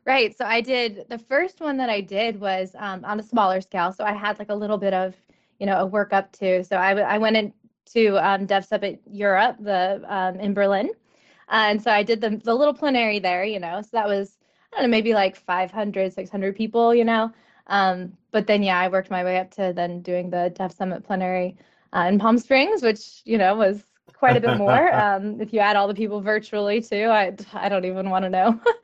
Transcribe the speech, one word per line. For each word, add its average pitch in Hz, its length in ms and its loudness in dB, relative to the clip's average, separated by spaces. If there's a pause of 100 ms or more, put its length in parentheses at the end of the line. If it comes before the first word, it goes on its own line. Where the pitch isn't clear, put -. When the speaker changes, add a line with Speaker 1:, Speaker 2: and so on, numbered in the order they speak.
Speaker 1:
right. 247 320 2
So 254 80 -6
I 226 160 0
did, 233 480 -4
the 233 100 -10
first 302 420 -2
one 294 180 -4
that 254 120 -2
I 208 100 -2
did 202 400 -4
was, 190 380 -4
um, 190 260 -10
on 208 160 -6
a - 20 -14
smaller 196 380 0
scale. 185 320 -4
So - 120 -8
I 208 80 0
had, 208 260 -4
like, 208 120 -12
a 208 40 -2
little 208 240 -2
bit 196 160 -2
of, 185 200 -2 (440)
you 196 80 -6
know, 196 120 0
a 190 80 0
work 202 260 -2
up 196 200 0
to. 185 320 0
So 190 120 -4
I, 185 140 2
w-, 196 160 0
I 214 120 0
went 220 180 2
into, 208 800 -2 (100)
um, 196 200 0
Dev 196 180 0
Summit 202 360 -6 (100)
Europe, 202 500 2
the, 196 480 -2
um, 185 320 -4
in 202 140 -2
Berlin. 202 360 2 (580)
Uh, 220 200 2
and 208 140 0
so 240 80 0
I 208 120 4
did 220 180 0
the, 220 100 -2 (140)
the 233 100 2
little 285 200 2
plenary 240 440 0
there, 180 260 0
you 208 160 -4
know, 175 220 -6
so 208 100 -16
that 220 140 0
was, 202 320 -2 (340)
I - 40 -10
don't 277 80 0
know, 240 60 2
maybe, 220 240 2
like, 190 220 2
five 185 340 -4
hundred, 196 420 -4
six 185 180 -12
hundred 196 260 -4
people, 233 380 2
you 233 100 4
know. 226 280 0 (360)
Um, 185 440 0 (180)
but 220 160 0
then, 208 160 2
yeah, 185 160 2
I 185 100 0
worked 190 220 -2
my 180 140 -2
way 185 140 0
up 185 140 -4
to 190 220 -2
then 175 280 -4
doing 180 280 -4
the 175 240 -2
Dev 185 180 -6
Summit 185 320 -6
plenary, 185 520 -4 (380)
uh, 175 140 2
in 202 100 4
Palm 226 200 4
Springs, 285 440 2
which, 220 420 -4
you 226 140 0
know, 196 180 4
was 208 260 0 (300)
quite 247 240 4
a 240 40 4
bit 233 180 2
more. 233 360 4
Speaker 2:
<laughs> - 0 -
Speaker 1:
Um, 208 460 0
if 214 120 -8
you 220 80 2
add 208 160 4
all 202 120 4
the 208 60 -4
people 208 260 -4
virtually 208 600 -2
too, 220 300 -2
I, 202 240 2 (180)
I 202 160 -6
don't 196 160 0
even 190 260 -4
wanna 185 200 -2
know 196 280 2 (260)